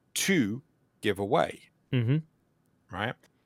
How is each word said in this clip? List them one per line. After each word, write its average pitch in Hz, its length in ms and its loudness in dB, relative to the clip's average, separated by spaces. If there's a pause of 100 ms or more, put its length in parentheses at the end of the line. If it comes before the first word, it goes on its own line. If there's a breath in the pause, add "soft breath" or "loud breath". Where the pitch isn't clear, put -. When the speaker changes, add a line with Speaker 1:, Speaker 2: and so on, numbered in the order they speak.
(140)
Speaker 1:
to 131 480 0 (400)
give 98 180 0
away. 98 400 0 (320)
Speaker 2:
Mm-hmm. 127 260 2 (760)
Speaker 1:
Right? 104 220 -4 (300)